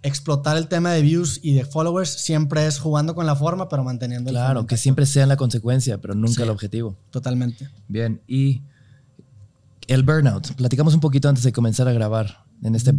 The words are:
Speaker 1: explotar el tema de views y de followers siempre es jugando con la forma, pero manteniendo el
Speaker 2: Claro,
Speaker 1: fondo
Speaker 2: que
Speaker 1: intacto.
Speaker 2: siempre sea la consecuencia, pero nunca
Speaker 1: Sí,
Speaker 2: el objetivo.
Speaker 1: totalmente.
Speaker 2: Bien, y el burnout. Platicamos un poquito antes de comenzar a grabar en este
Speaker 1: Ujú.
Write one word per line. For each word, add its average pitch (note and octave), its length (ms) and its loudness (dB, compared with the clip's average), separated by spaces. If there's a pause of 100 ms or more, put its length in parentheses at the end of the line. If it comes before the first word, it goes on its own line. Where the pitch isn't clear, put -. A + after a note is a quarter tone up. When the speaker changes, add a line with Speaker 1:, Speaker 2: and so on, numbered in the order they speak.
Speaker 1:
explotar C#3+ 560 -2
el D#3+ 100 -2
tema F3 240 0
de E3 80 2
views D#3 420 2
y D3 120 2
de C3 100 2
followers E3+ 460 -2
siempre D#3 560 -2
es D3 120 -2
jugando D3+ 360 -2
con E3+ 100 -4
la D3+ 120 0
forma, F3+ 340 -2
pero C#3 140 -2
manteniendo B2 460 -6
el B2+ 40 -2
Speaker 2:
Claro, B2 140 0
Speaker 1:
fondo C3 180 0
Speaker 2:
que - 80 -2
Speaker 1:
intacto. A2+ 80 -2
Speaker 2:
siempre C#3 240 4
sea C#3 200 4
la C#3 100 4
consecuencia, A#2+ 600 0
pero G2 160 -8
nunca A2+ 200 0
Speaker 1:
Sí, A#2 80 -2
Speaker 2:
el A2 80 0
objetivo. G#2 460 -6 (140)
Speaker 1:
totalmente. B2 600 -4 (180)
Speaker 2:
Bien, A2+ 380 -2
y C3+ 360 0 (1200)
el C3 160 4
burnout. C#3 540 2
Platicamos C3 380 2
un D#3+ 60 6
poquito C#3 280 2
antes B2+ 160 2
de B2 80 4
comenzar A#2 360 0
a B2 40 2
grabar A2 520 -2 (180)
en A#2 120 -2
este A#2+ 160 2
Speaker 1:
Ujú. C#3+ 80 4